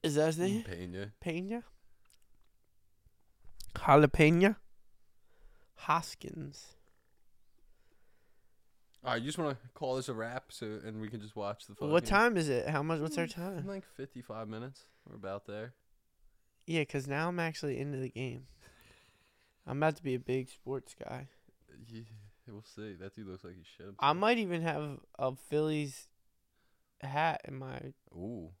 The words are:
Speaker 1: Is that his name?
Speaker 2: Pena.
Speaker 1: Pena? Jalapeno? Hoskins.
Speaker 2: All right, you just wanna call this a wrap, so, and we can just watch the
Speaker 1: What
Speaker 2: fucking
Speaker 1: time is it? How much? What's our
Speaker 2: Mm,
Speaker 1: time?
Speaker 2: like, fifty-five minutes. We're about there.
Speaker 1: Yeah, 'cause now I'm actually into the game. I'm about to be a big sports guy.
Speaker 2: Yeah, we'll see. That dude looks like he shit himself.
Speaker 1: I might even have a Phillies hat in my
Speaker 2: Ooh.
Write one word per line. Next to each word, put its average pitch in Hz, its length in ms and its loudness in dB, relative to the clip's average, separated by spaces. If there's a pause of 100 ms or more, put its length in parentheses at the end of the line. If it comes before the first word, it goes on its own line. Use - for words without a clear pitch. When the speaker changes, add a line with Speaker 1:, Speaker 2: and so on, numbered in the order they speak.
Speaker 1:
Is 151 120 2
that 151 120 6
his 160 100 2
name? 202 260 2
Speaker 2:
Pena. 92 480 -6 (100)
Speaker 1:
Pena? 190 420 -4 (2000)
Jalapeno? 160 800 8 (1200)
Hoskins. - 1000 -4 (2250)
Speaker 2:
All 127 100 -2
right, 117 80 0
you 127 60 -4
just 151 100 -4
wanna 147 200 0 (160)
call 131 220 -2
this 131 140 -4
a 127 40 -4
wrap, 117 380 -6
so, - 140 -10 (200)
and 110 140 -8
we 110 80 -6
can 107 140 -8
just 107 140 -14
watch 104 320 -6
the 104 100 -16
Speaker 1:
What 156 260 4
Speaker 2:
fucking - 60 -6
Speaker 1:
time 214 280 6
is 156 120 2
it? 123 180 2
How 147 160 0
much? 160 160 0
What's 156 180 -2
our 170 100 0
Speaker 2:
Mm, 226 60 -10
Speaker 1:
time? 180 340 -6
Speaker 2:
like, 196 180 -8 (100)
fifty-five 113 540 -10
minutes. 120 340 -10 (240)
We're - 80 -16
about 98 300 -8
there. 110 280 -10 (920)
Speaker 1:
Yeah, 160 160 2
'cause 139 240 -4
now 151 220 0
I'm 180 100 -2
actually 151 400 -2
into 139 180 -4
the 131 120 -4
game. 123 380 -8 (1160)
I'm 131 120 -4
about 151 200 4
to - 60 -20
be 131 120 0
a 123 40 -2
big 127 300 -2
sports - 440 -8
guy. 131 360 -12 (580)
Speaker 2:
Yeah, 113 140 -14 (460)
we'll 107 160 -14
see. 104 320 -12
That 95 200 -12
dude 107 120 -12
looks 92 180 -10
like 90 100 -14
he 85 80 -20
shit - 220 -18
himself. 98 140 -12
Speaker 1:
I 139 140 6
might 214 240 4
even 175 260 -2
have 147 360 -2 (180)
a 131 180 0
Phillies 151 760 0 (920)
hat 147 440 2
in 135 120 -10
my 131 360 -8 (200)
Speaker 2:
Ooh. 92 360 -8 (100)